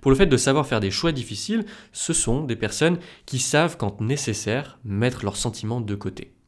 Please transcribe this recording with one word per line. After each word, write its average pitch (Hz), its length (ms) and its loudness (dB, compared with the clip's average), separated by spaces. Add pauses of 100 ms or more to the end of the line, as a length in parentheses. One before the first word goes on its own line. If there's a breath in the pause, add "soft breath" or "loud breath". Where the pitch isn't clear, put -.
pour 139 80 4
le 135 80 8
fait 156 80 8
de 131 100 4
savoir 139 300 2
faire 117 140 2
des 98 100 0
choix 165 220 0
difficiles, 147 520 -4 (280 loud breath)
ce - 200 -4
sont 139 320 0
des 117 120 -2
personnes 165 420 2 (260 loud breath)
qui - 140 -6
savent, 160 400 2
quand 101 240 -4
nécessaire, 120 800 -2
mettre 117 400 0
leurs 101 120 -2
sentiments 117 440 -4
de 104 140 -4
côté. - 400 -10 (140)